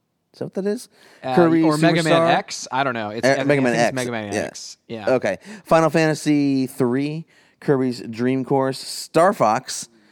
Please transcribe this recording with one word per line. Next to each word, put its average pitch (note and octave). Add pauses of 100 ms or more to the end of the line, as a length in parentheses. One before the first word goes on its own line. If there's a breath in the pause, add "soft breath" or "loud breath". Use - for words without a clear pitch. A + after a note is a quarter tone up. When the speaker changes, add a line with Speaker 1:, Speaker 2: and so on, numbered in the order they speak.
(340)
Speaker 1:
Is -
that C#3
what -
that G3
is? G#3 (340 soft breath)
Speaker 2:
Uh, C3
Speaker 1:
Kirby E3
Speaker 2:
or D#3
Mega D#3+
Man D#3+ (100)
Speaker 1:
Superstar? E3
Speaker 2:
X? -
I C3
don't C3
know. G#2+
It's, A2+
Speaker 1:
Uh, C3+
Speaker 2:
I C3+
Speaker 1:
Mega -
Speaker 2:
think C#3+
Speaker 1:
Man B2
Speaker 2:
it's A#2
Speaker 1:
X. A#2
Speaker 2:
Mega B2
Man G#2+
Speaker 1:
Yeah. G2+
Speaker 2:
X. - (100)
Yeah. A2
Speaker 1:
Okay. G2 (260 loud breath)
Final D#3+
Fantasy D3
Three, C#3 (360 soft breath)
Kirby's C3
Dream B2
Course, C3+
Star -
Fox, - (240 soft breath)